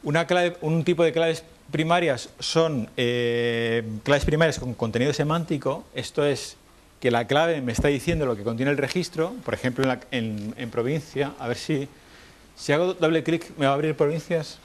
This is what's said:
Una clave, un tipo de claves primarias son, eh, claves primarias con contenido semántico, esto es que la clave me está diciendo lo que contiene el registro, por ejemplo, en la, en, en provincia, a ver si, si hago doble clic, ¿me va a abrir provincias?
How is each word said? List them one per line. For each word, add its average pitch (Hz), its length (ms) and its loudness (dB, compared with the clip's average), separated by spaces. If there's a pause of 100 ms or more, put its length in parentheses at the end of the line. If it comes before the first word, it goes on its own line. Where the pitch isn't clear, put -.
Una 160 240 2
clave, 175 320 2
un 160 240 0
tipo 170 180 4
de 160 100 4
claves 165 300 0 (300)
primarias 160 560 0 (100)
son, 160 580 0
eh, 120 840 0 (220)
claves 139 200 4
primarias 151 360 2
con 123 140 -6
contenido 117 380 0
semántico, 156 800 -2
esto - 320 -2
es - 320 -2 (440)
que 127 100 2
la 117 160 2
clave 151 360 2
me 123 100 -2
está 147 160 2
diciendo 147 380 0
lo 120 100 0
que 101 60 -10
contiene 117 280 0
el 143 60 2
registro, 160 560 -2 (100)
por 113 120 -2
ejemplo, 127 300 -2
en 131 40 0
la, 127 120 -2 (100)
en, 110 480 -6
en 123 120 -8
provincia, 135 680 -4
a 123 100 -8
ver 120 80 -4
si, 143 320 -4 (680)
si - 200 0
hago 180 180 2
doble 165 300 2
clic, 160 340 -2
¿me 151 80 0
va 139 80 4
a - 20 4
abrir 156 220 0
provincias? 156 680 0